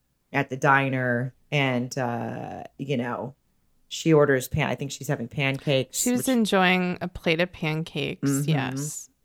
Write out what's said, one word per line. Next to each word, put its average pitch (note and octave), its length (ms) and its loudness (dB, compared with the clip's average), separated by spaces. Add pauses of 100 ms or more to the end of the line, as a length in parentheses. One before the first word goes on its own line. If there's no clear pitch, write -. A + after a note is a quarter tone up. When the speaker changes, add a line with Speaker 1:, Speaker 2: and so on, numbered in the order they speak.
(340)
Speaker 1:
at C#3 160 0
the C3 80 -6
diner C3 760 2 (180)
and, C3 460 0
uh, A#2 640 -6 (140)
you C#3 200 -4
know, A#2+ 360 -6 (540)
she - 240 0
orders C#3+ 380 6
pan-, C#3 200 0
I C3 60 -2
think C#3 160 -8
she's - 160 -10
having A#2 220 -4
pancakes, C3+ 680 -2
Speaker 2:
She B3 140 0
was B3 100 0
Speaker 1:
which - 80 -4
Speaker 2:
enjoying F#3 720 2
a F3+ 80 -6
plate E3 320 0
of F3+ 140 -2
pancakes, D3+ 760 -4
Speaker 1:
Mm-hmm. C#3+ 200 0
Speaker 2:
yes. C3+ 600 -4 (160)